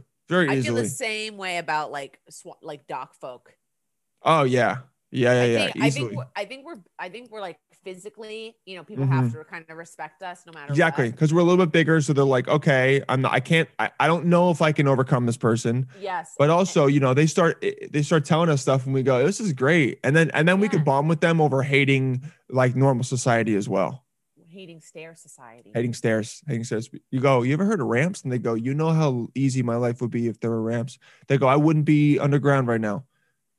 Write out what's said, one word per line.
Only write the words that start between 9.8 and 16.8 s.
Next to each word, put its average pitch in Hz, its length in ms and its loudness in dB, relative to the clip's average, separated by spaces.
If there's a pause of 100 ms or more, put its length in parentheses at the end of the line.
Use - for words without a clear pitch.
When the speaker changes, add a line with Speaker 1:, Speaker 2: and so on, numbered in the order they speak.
Speaker 2:
us 185 240 -14
no 170 60 -20
matter 147 180 -16
Speaker 1:
Exactly, 147 400 0
Speaker 2:
what. 117 80 -14
Speaker 1:
'cause 156 160 2
we're 175 60 4
a - 40 4
little 180 220 4
bit 151 60 -4
bigger, 160 280 2
so 147 120 -2
they're 139 120 2
like, 127 220 2
"Okay, 139 600 2
I'm 131 140 0
not, 127 100 0
I 127 80 2
can't, 160 280 0 (120)
I, 110 180 -2
I 139 80 2
don't 165 200 0
know 175 260 4
if 160 100 0
I 156 80 4
can 147 160 0
overcome 127 400 2
this 117 100 -2
person." 117 520 0 (120)
Speaker 2:
Yes. 185 380 -8
Speaker 1:
But 143 120 4
also, 170 360 2